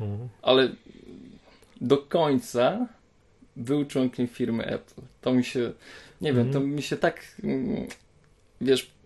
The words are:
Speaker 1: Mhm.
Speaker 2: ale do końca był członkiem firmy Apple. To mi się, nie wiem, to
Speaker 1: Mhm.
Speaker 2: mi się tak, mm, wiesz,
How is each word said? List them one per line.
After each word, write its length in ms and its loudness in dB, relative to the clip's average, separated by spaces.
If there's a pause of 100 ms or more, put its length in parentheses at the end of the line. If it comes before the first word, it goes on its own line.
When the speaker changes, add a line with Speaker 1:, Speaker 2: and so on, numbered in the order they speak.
Speaker 1:
Mhm. 280 -8 (140)
Speaker 2:
ale 260 6 (1120)
do 180 4
końca 880 0 (720)
był 280 0
członkiem 440 0
firmy 380 -4
Apple. 360 -8 (180)
To 120 0
mi 120 4
się, 280 -2 (480)
nie 120 0
wiem, 200 2
to 60 0
Speaker 1:
Mhm. 160 -2
Speaker 2:
mi 80 -4
się 140 -4
tak, 260 0 (220)
mm, 420 -4 (760)
wiesz, 300 2 (160)